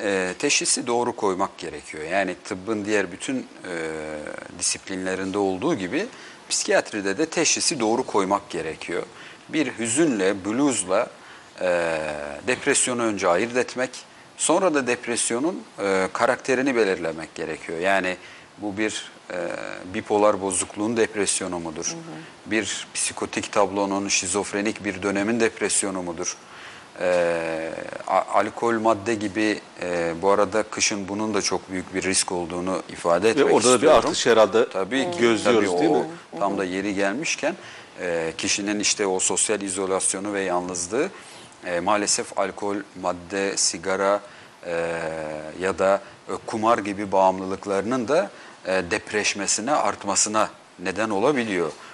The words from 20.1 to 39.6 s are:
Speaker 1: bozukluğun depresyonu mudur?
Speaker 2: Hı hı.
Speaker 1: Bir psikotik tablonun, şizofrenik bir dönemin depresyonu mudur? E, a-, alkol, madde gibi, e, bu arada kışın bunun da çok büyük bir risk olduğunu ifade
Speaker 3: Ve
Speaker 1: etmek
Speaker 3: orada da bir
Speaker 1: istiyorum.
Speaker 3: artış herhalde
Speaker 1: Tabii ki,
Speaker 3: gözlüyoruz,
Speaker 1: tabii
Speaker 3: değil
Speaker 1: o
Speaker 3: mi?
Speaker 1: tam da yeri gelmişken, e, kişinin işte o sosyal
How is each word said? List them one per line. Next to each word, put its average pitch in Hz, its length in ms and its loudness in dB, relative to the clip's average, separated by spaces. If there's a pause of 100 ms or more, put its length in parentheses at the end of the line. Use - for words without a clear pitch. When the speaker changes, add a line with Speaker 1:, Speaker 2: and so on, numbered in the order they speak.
Speaker 1:
bozukluğun 98 560 -2
depresyonu 95 640 0
mudur? 82 260 -8
Speaker 2:
Hı 87 60 -2
hı. 82 600 -12
Speaker 1:
Bir 107 420 -2
psikotik - 580 -4
tablonun, 98 560 2
şizofrenik 101 800 -2
bir 92 180 -4
dönemin 101 360 0
depresyonu 101 640 0
mudur? 87 360 -6 (640)
E, 85 720 0 (340)
a-, 95 320 4
alkol, 110 340 2
madde 110 420 2
gibi, 104 440 0 (220)
e, 85 400 -2
bu 98 80 4
arada 101 340 4
kışın 101 440 -2
bunun 107 260 -4
da 98 80 2
çok 92 300 -4
büyük 90 240 -6
bir 90 80 0
risk 95 280 0
olduğunu 90 580 -4
ifade 87 360 2
Speaker 3:
Ve 113 40 8
Speaker 1:
etmek 139 240 4
Speaker 3:
orada 120 140 6
da 127 40 8
bir 127 40 10
Speaker 1:
istiyorum. 135 220 8
Speaker 3:
artış 135 280 2
herhalde 110 440 6
Speaker 1:
Tabii 101 420 -2
ki, - 80 -6
Speaker 3:
gözlüyoruz, 107 520 4
Speaker 1:
tabii 87 80 2
Speaker 3:
değil 85 120 4
Speaker 1:
o 76 80 4
Speaker 3:
mi? - 80 -2 (320)
Speaker 1:
tam 98 180 0
da 98 60 0
yeri 95 320 -2
gelmişken, 127 600 -2 (460)
e, 82 360 -2
kişinin 104 420 -2
işte 104 280 0
o 92 120 2
sosyal 101 420 0